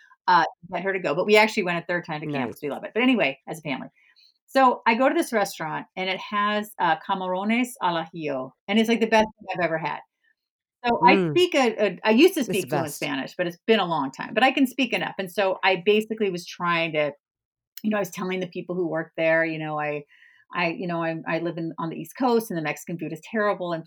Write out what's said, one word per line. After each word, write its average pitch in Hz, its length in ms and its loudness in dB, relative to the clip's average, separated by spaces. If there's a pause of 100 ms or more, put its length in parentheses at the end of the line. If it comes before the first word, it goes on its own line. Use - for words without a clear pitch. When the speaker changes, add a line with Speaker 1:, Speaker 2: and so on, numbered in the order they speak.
(280)
Speaker 1:
uh, 175 160 6
to - 300 -8
get 175 100 -4
her 196 80 0
to 190 80 -2
go, 156 140 0
but 180 120 0
we 214 100 6
actually 214 280 4
went 175 140 -2
a 165 80 -10
third 175 200 -4
time 151 160 -6
to 156 60 -8
camp 135 220 -4
Speaker 2:
Nice. - 20 -12
Speaker 1:
'cause - 100 -16
we 143 80 -4
love 120 140 -8
it. 101 100 -10
But 220 80 2
anyway, 202 360 2 (100)
as 156 120 -10
a - 20 -20
family. 131 260 -8 (580)
So, 262 400 4
I 233 100 4
go 262 120 4
to 302 60 2
this 320 180 0
restaurant, 165 540 -2 (100)
and 185 140 -4
it 180 100 -4
has, 208 600 -2
uh, 165 160 4 (100)
camarones 196 640 -2 (120)
al 175 140 0
ajillo, 147 560 -6 (160)
and 208 100 2
it's, 220 100 4
like, 233 120 2
the 220 80 2
best 220 200 4 (120)
thing - 140 -18
I've 180 100 -2
ever 160 140 0
had. 151 220 -6 (840)
So, - 200 2
I 392 100 10
Speaker 2:
Mm. 349 140 2
Speaker 1:
speak 349 260 4
a, 233 220 2
a, 190 260 0
I 220 80 4
used 294 220 6
to 277 120 0
Speaker 2:
It's - 140 -2
the 123 60 -4
Speaker 1:
speak - 20 -14
fluent 151 260 -2
Speaker 2:
best. - 0 -
Speaker 1:
Spanish, 139 420 -6
but 180 120 -2
it's 175 180 -10
been 220 140 4
a 180 60 0
long 147 260 -2
time. - 220 -10
But 233 100 4
I 262 80 4
can 277 140 4
speak 247 280 -2
enough, 185 240 -4
and 190 140 -6
so 190 320 0
I 190 220 2
basically 214 440 2
was 175 160 -8
trying 170 480 -2
to, 147 180 0 (720)
you 214 60 0
know, 214 80 0
I - 20 0
was 185 100 -4
telling 185 300 -6
the 180 80 -4
people 175 280 -8
who 180 120 -2
work 160 280 -4
there, 165 300 2
you 160 120 -6
know, 156 220 -4
"I, 147 240 -4 (500)
I, 175 160 0
you 180 180 -6
know, 170 160 -2
I'm, 165 240 -4
I 165 120 -2
live 170 180 -6
in, 165 200 -6
on 165 120 -6
the - 60 -10
East 160 220 -14
Coast, 233 320 0
and 175 80 -2
the 156 40 -4
Mexican 151 360 -6
food 156 160 -8
is 160 100 -14
terrible, 196 500 -2
and 160 120 -8